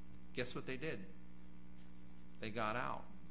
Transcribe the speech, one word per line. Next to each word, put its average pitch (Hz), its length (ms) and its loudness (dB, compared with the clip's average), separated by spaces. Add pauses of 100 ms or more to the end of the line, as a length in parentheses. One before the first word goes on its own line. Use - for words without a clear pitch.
(340)
Guess 123 220 2
what 131 100 0
they 131 100 0
did? 143 240 0 (1400)
They 110 80 0
got 110 260 4
out. 131 280 2 (280)